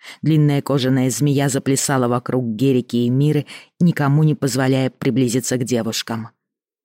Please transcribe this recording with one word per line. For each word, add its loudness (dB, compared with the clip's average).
Длинная 2
кожаная 0
змея 0
заплясала 0
вокруг -2
Герики 0
и 0
Миры, 0
никому 2
не 4
позволяя 0
приблизиться -2
к -4
девушкам. -4